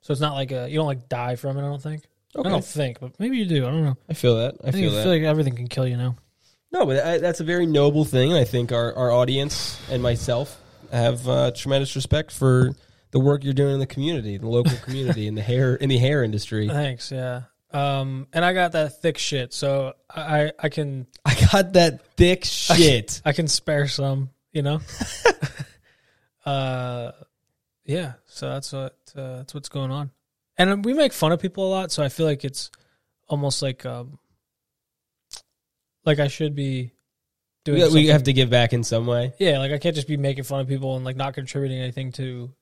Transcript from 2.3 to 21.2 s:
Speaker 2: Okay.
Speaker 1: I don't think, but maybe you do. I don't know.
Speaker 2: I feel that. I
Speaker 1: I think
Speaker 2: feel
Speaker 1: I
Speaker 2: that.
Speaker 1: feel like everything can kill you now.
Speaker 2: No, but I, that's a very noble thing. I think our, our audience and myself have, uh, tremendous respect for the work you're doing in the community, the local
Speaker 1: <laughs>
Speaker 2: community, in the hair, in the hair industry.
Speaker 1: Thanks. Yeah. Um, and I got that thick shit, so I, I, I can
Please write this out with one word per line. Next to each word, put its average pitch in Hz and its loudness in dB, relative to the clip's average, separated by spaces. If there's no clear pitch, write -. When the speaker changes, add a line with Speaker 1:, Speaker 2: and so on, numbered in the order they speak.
Speaker 2:
Okay. 277 -4
Speaker 1:
I 196 0
don't 160 0
think, 135 -4
but 127 -14
maybe 247 -2
you 208 0
do. 147 0
I 123 -2
don't 156 0
know. 139 0
Speaker 2:
I - -4
feel 123 4
that. 113 -2
I - -4
Speaker 1:
I - 0
think 190 0
Speaker 2:
feel 160 2
Speaker 1:
I - 0
Speaker 2:
that. 104 0
Speaker 1:
feel 185 2
like 160 2
everything 151 2
can 123 -8
kill 127 -2
you 123 -2
now. 123 -2
Speaker 2:
No, 349 2
but 135 2
I, 165 0
that's 170 -2
a 165 -4
very 175 0
noble 147 4
thing. 131 2
I 143 4
think 120 -2
our, 120 0
our 127 0
audience 131 0
and 127 -2
myself 120 -2
have, 120 0
uh, 127 2
tremendous 135 -2
respect 147 -2
for 127 2
the 135 0
work 139 2
you're 139 -2
doing 139 2
in 139 0
the 135 -2
community, 135 -4
the 98 -8
local 123 2
Speaker 1:
<laughs> 110 -14
Speaker 2:
community, 127 -2
in 107 -4
the 107 -4
hair, 123 2
in - -2
the 135 2
hair 131 2
industry. 107 -2
Speaker 1:
Thanks. 139 -4
Yeah. 127 -8
Um, 135 -4
and 165 0
I 180 2
got 180 0
that 156 -2
thick 165 0
shit, 127 -6
so 139 -2
I, 165 -8
I, 151 -4
I 156 -2
can 139 -6